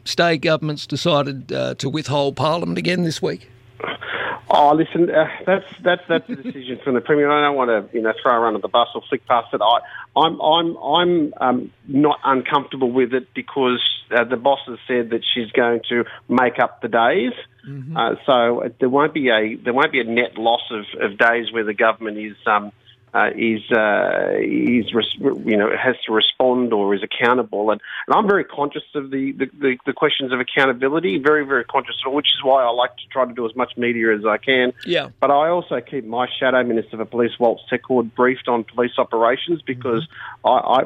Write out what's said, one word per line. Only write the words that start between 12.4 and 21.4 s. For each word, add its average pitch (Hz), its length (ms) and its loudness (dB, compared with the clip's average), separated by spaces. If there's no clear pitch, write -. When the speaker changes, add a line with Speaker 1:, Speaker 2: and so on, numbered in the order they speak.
Speaker 2:
with 123 240 2
it - 180 -6
because, 127 480 -2
uh, 117 140 2
the 120 120 -4
boss 135 300 0
has 117 100 -12
said 120 220 -2
that 113 140 -4
she's 113 200 -4
going 120 360 2
to 120 160 0
make 123 300 2
up - 220 -2
the 120 60 -6
days. 127 440 2
Speaker 1:
Mm-hmm. 139 300 -12
Speaker 2:
Uh, 113 180 -2
so 120 420 2
there 127 100 2
won't 147 240 2
be 135 160 0
a, 110 260 2
there 120 180 -4
won't 151 180 2
be 135 100 -2
a - 20 0
net 117 340 -2
loss 117 320 0
of, 107 160 -8
of 107 160 -4
days 117 340 2